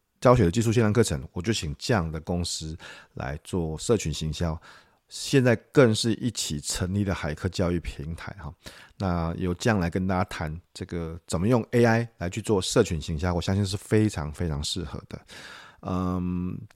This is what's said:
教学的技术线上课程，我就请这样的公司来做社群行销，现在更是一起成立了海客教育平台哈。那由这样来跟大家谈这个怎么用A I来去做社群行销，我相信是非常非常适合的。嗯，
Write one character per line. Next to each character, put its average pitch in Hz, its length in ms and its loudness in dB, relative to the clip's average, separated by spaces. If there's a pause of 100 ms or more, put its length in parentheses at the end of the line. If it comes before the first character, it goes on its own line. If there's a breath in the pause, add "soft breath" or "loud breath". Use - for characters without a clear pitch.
(200)
教 123 160 8
学 117 80 6
的 85 80 6
技 113 100 2
术 113 80 2
线 113 100 4
上 107 120 4
课 113 100 4
程， 73 180 0 (120)
我 90 100 -6
就 107 100 0
请 76 240 -4
这 - 160 -2
样 87 160 2
的 78 120 -6
公 87 240 -2
司 80 340 -8 (360 loud breath)
来 69 280 -6
做 80 360 -4
社 - 180 2
群 78 180 -4
行 78 180 -4
销， 80 240 -2 (520 loud breath)
现 - 360 2
在 120 120 6 (160)
更 123 200 8
是 110 220 0
一 123 160 -4
起 - 300 -6
成 90 340 -4
立 101 80 0
了 95 100 0
海 78 220 -4
客 92 140 -4
教 87 240 0
育 87 80 0
平 - 340 -8
台 - 240 -12
哈。 78 160 -12 (440 loud breath)
那 85 380 0
由 90 180 -2
这 - 140 0
样 107 120 4
来 87 100 0
跟 92 160 0
大 95 100 0
家 90 80 2
谈 80 320 -6 (160)
这 - 140 -12
个 85 400 -8
怎 82 140 -2
么 95 80 2
用 120 120 4 (120)
A 120 120 6
I 113 240 4 (100)
来 87 120 -4
去 110 100 -6
做 98 220 2
社 120 220 4
群 82 160 -2
行 78 180 -4
销， 90 160 0
我 82 80 0
相 98 100 -2
信 98 140 2
是 95 100 -4
非 107 320 2
常 76 220 -4
非 85 160 -6
常 73 160 -2
适 82 220 -4
合 - 240 -10
的。 - 120 -14 (600 loud breath)
嗯， 90 760 -2 (200)